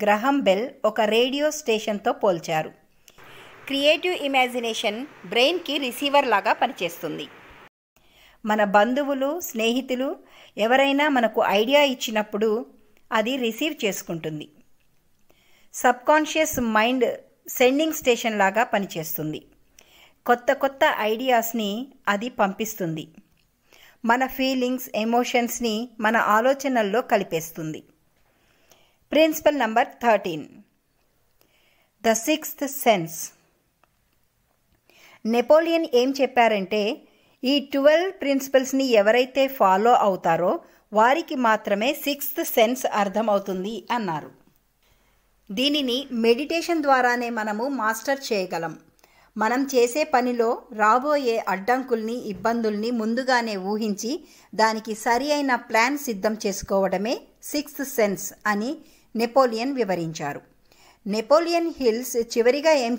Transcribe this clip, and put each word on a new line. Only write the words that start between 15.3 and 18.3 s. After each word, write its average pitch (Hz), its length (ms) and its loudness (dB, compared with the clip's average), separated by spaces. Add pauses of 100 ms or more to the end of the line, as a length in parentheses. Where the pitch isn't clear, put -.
సబ్‌కాన్షియస్ 302 840 2
మైండ్ 233 600 0 (300)
సెండింగ్ 277 440 2
స్టేషన్ 233 460 0